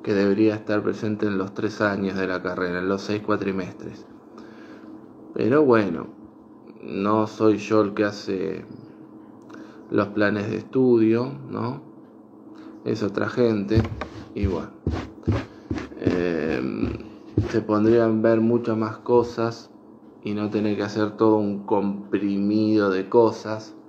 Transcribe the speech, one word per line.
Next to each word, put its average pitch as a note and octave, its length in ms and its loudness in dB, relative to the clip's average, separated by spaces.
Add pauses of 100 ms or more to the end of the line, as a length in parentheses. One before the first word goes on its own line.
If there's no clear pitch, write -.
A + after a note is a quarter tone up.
que A2 100 0
debería G2+ 420 4
estar G#2+ 280 -2
presente G#2+ 420 -2
en G2+ 120 0
los F#2+ 160 -4
tres G#2+ 280 -4
años G2 360 0
de F#2+ 100 -2
la F2+ 140 -4
carrera, F2+ 380 -4
en F#2 80 -2
los G2 140 0
seis G#2 240 -4
cuatrimestres. F#2+ 800 -4 (1300)
Pero C#3+ 320 2
bueno, G2+ 420 2 (760)
no G#2 460 0
soy A2 300 4
yo G#2+ 240 2
el G2+ 120 0
que G#2 120 2
hace F2+ 580 -4 (1300)
los G#2+ 180 2
planes G#2 400 0
de G2 100 -4
estudio, A#2+ 760 4 (160)
¿no? A#2 320 -6 (1040)
Es A2+ 180 -2
otra G2+ 240 -2
gente. A2 540 2 (520)
Y G#2 120 -4
bueno, E2+ 240 -2 (1300)
eh, D#2+ 600 0 (880)
se A2+ 100 2
podrían A2 640 4
ver A2+ 180 4
muchas A2+ 380 2
más A2 220 -4
cosas A#2 720 0 (520)
y G#2 100 -6
no G#2 160 -2
tener G#2+ 280 0
que G#2 60 -2
hacer G#2 340 -2
todo A2 180 6
un G2+ 300 -2
comprimido G2+ 1300 0
de F#2+ 180 -2
cosas A2 680 0 (140)